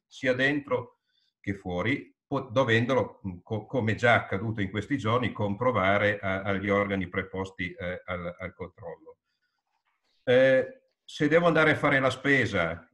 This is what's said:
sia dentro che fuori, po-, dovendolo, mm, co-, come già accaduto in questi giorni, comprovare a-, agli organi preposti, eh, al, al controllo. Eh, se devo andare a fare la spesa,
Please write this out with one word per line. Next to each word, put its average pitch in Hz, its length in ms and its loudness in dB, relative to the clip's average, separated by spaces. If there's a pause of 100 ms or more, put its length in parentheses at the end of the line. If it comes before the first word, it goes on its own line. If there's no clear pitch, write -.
sia - 280 -2
dentro 135 640 -2 (400)
che 101 140 -6
fuori, 95 600 -4 (140)
po-, 135 240 -6
dovendolo, 117 760 0
mm, 90 160 -8
co-, 107 240 -8
come 110 300 -2
già 117 200 4
accaduto 107 440 -4
in 98 120 -2
questi 107 260 -4
giorni, 113 340 -2
comprovare 104 880 0
a-, 95 220 -4
agli 98 280 -2
organi 98 380 0
preposti, 95 640 -6
eh, 90 320 -8
al, 87 340 -8
al 92 160 -10
controllo. 85 640 -16 (1080)
Eh, 131 560 4 (200)
se - 280 -2
devo 170 180 6
andare 160 240 4
a 139 40 4
fare 135 240 2
la 131 100 2
spesa, 98 840 0